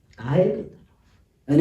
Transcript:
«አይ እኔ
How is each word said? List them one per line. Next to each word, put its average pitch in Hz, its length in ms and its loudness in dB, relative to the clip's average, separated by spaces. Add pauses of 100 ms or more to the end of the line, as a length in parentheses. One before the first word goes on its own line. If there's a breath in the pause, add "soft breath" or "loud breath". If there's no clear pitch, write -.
(180)
«አይ 139 240 0 (1080)
እኔ 147 120 4